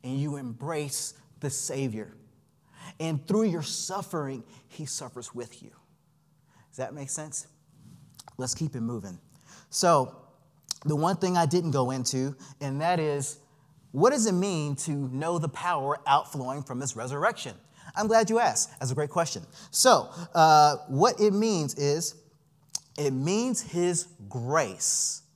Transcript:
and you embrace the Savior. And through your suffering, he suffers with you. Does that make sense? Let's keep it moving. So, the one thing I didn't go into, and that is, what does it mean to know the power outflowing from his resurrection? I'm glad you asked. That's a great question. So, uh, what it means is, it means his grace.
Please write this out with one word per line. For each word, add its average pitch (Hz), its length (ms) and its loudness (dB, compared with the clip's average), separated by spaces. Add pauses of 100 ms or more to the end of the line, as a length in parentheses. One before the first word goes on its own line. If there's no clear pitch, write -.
and 131 160 -4
you 143 180 -2
embrace 139 760 -6 (280)
the 143 100 -4
Savior. 131 640 -6 (840)
And 160 300 -4
through 214 220 2
your 165 120 -2
suffering, 147 800 -6 (260)
he - 180 -12
suffers - 480 -12
with 120 280 -12
you. - 100 -20 (1000)
Does - 80 -18
that 127 160 -6
make 139 160 -12
sense? - 360 -10 (920)
Let's 127 160 -4
keep 156 200 -6
it 123 60 -6
moving. 110 380 -6 (520)
So, 160 440 4 (680)
the 151 100 0
one 165 220 2
thing 180 200 0
I 170 100 4
didn't 170 260 2
go 127 180 2
into, 131 460 -2 (240)
and 139 200 -4
that 170 200 2
is, 143 380 -2 (520)
what 180 200 6
does 254 160 2
it 202 60 4
mean 170 440 0
to 156 160 -6
know 143 480 -2
the 160 80 -2
power 156 580 -2
outflowing 139 560 0
from 127 180 -8
his 135 140 -6
resurrection? 135 600 -4 (400)
I'm 214 100 -2
glad 220 240 4
you 226 80 4
asked. 226 400 0
That's 131 140 -4
a - 20 -2
great 147 160 -2
question. 165 320 -2 (300)
So, 214 380 6 (220)
uh, 151 440 8 (100)
what 151 340 2
it 208 120 6
means 196 420 0
is, 147 400 -2 (840)
it 147 140 0
means 196 520 0
his 175 440 0 (220)
grace. 123 920 -2 (140)